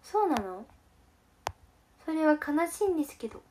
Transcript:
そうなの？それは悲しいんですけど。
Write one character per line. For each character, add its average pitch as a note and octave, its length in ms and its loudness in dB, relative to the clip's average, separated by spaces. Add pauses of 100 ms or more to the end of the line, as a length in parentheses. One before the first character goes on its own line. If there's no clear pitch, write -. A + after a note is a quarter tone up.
そ - 180 -2
う G4+ 80 2
な D4 80 2
の？ G3 300 -6 (1400)
そ D#4+ 80 -6
れ D#4 140 2
は D4+ 80 8
悲 D4+ 360 0
し - 120 -4
い G#4 60 4
ん F4+ 80 2
で D4+ 80 0
す - 140 -10
け A#3 100 -8
ど。 - 220 -14